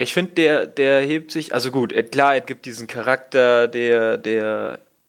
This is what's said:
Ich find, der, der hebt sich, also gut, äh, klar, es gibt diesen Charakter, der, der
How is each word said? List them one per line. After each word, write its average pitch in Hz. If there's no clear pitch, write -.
Ich -
find, 175
der, 151
der 135
hebt 156
sich, 151
also 127
gut, 123
äh, 113
klar, 139
es 131
gibt -
diesen 117
Charakter, 123
der, 117
der 107